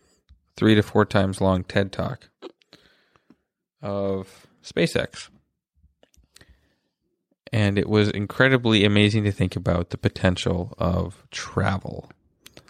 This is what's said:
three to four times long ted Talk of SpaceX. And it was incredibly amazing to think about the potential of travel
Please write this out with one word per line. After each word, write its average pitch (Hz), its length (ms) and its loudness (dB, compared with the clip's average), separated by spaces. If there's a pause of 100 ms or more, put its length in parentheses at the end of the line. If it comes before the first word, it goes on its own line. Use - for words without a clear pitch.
(560)
three 110 180 4
to 104 80 6
four 104 220 0
times 95 360 0
long 92 240 2
ted 98 280 -2
Talk - 360 -8 (1500)
of 98 640 -6 (160)
SpaceX. - 680 -4 (2250)
And 101 260 2
it - 100 0
was 104 220 2
incredibly 113 720 2
amazing 104 400 4
to 101 80 0
think 92 240 -2
about 87 340 -2
the - 80 -8
potential 90 800 -2
of 90 520 -2
travel - 800 -4 (600)